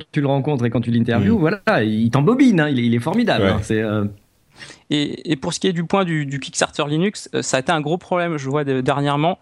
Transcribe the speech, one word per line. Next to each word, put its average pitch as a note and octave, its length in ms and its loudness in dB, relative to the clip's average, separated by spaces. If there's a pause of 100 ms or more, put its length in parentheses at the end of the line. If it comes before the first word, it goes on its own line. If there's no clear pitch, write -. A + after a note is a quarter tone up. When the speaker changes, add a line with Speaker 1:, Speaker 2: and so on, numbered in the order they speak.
(120)
Speaker 1:
tu - 80 -2
le C#3+ 80 2
rencontres C#3 380 0
et A#2+ 60 0
quand A#2+ 100 0
tu A#2 100 -4
l'interviews, A#2 460 2
Speaker 2:
Mm. - 20 0
Speaker 1:
voilà, F3+ 440 0
il A2 280 2
t'embobine, G3+ 480 4
hein, D3+ 80 2
il C#3 140 0
est, A#2+ 40 0
il A#2 80 2
est A#2 60 2
formidable, D#3+ 460 0
Speaker 2:
Ouais. F#2+ 60 4
Speaker 1:
hein, F#2 100 0
c'est, A2 200 -2
euh, G#2+ 220 -2 (880)
Speaker 3:
Et, D3 440 -4
et - 20 0
pour E3 180 -6
ce - 60 -8
qui - 80 0
est F#3+ 60 2
du E3+ 100 -2
point G3 220 2
du, D#3 200 -2
du C#3 140 -6
Kickstarter - 500 -4
Linux, E3+ 460 -2
euh, C3 80 0
ça - 140 -2
a - 20 0
été C3 120 -2
un D#3+ 100 0
gros D#3 180 -2
problème, F3 380 -2
je C3+ 120 -8
vois, D3 140 -2
de, C3+ 180 -2
dernièrement. C#3+ 600 2